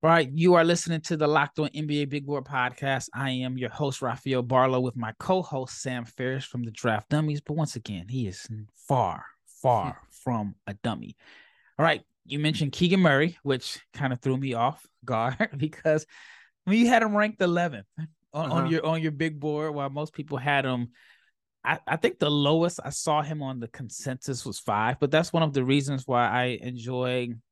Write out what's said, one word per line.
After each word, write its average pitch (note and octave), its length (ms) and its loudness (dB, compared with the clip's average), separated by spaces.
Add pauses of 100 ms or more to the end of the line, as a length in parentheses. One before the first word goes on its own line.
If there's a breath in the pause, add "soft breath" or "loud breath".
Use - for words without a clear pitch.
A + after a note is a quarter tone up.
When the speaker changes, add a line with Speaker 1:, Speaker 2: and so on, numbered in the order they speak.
Speaker 1:
All D#3+ 60 6
right, E3 240 4
you E3 180 6
are E3+ 120 8
listening E3+ 360 0
to D#3+ 160 -4
the D3+ 100 2
Locked D3 320 2
On D3+ 140 -2
N D3+ 140 -6
B D3 160 0
A - 20 0
Big C#3 220 -6
Board C#3 180 -4
Podcast. C3 720 -2
I C3+ 160 -4
am B2+ 260 -4
your B2 140 -4
host, C#3 320 -4
Rafael B2+ 400 -2
Barlow, B2+ 380 2
with B2 180 -4
my A2 200 -6
co-host, D3+ 640 -4
Sam B2 240 -6
Ferris C3 400 -6
from B2 180 -8
the A#2 80 -6
Draft A2 380 -2
Dummies. D3+ 320 0
But - 140 -8
once D#3 220 -2
again, G2 300 -8
he A#2+ 200 -2
is F2+ 200 -10 (280)
far, G#2+ 500 0 (220)
far A2 460 0
Speaker 2:
Hmm. - 60 -14 (120)
Speaker 1:
from G#2+ 440 -4 (120)
a G2 80 -8
dummy. G#2 420 -6 (640 soft breath)
All D#3 80 4
right, D#3 160 2 (240)
you C#3+ 120 -6
mentioned D3+ 340 0
Keegan F3+ 280 4
Murray, D#3+ 440 4
which C3+ 360 -2 (140)
kinda B2+ 220 -2
threw C3 200 0
me C3+ 160 -2
off A#2+ 340 0 (200)
guard B2 320 0
<laughs> G#3+ 180 -2
because, D#3 480 0 (600 loud breath)
I F3+ 40 0
mean, A3 100 6
you A#3+ 80 8
had A#3 140 6
him G#3 140 0
ranked G#3 240 2
eleventh E3+ 460 0 (120)
on, D#3+ 80 -6 (280)
on D3 180 -4
Speaker 2:
Uh-huh. C3+ 160 2
Speaker 1:
your, E3 160 0
on D#3+ 160 0
your D#3 120 0
big D3+ 280 -4
board, D3+ 340 -2
while C#3 140 -4
most D3 240 -6
people C#3 240 -8
had C3+ 300 0
him, A#2+ 240 -2 (720 soft breath)
I, D3 220 0
I D3 100 0
think - 220 0
the D3 120 2
lowest D#3 540 2
I C#3 60 -8
saw D3+ 320 0
him D3+ 200 -6
on C3 160 -8
the A#2 100 -10
consensus B2+ 760 -8
was G#2 140 -8
five, A2 420 0
but C3 100 2
that's D#3 220 2
one E3 100 2
of D3+ 120 -2
the C3 100 2
reasons C3+ 420 0
why A#2+ 220 2
I B2 320 0
enjoy B2 680 -4 (220)